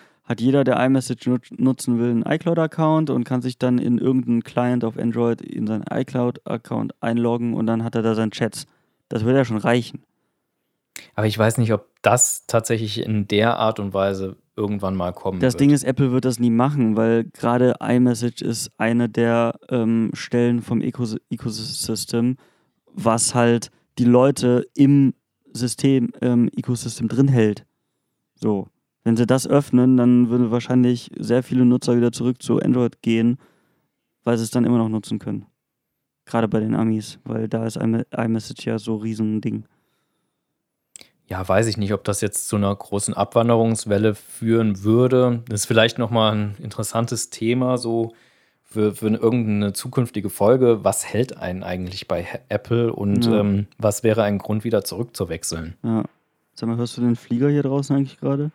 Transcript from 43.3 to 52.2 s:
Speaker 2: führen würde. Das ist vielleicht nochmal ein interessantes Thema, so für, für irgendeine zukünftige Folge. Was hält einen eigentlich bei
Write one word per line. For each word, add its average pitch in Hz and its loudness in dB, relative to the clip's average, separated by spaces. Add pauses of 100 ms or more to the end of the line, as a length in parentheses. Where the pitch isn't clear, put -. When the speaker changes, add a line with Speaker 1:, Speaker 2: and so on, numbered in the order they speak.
Speaker 2:
führen 113 -2
würde. 123 4
Das 104 -4
ist - -6
vielleicht 113 4
nochmal 110 2
ein 104 -2
interessantes 117 -6
Thema, 123 -2
so 113 -2 (500)
für, 107 -2
für 110 -4
irgendeine 107 0
zukünftige 113 -4
Folge. 117 4
Was 98 0
hält - -4
einen 92 -8
eigentlich 92 -8
bei 87 -4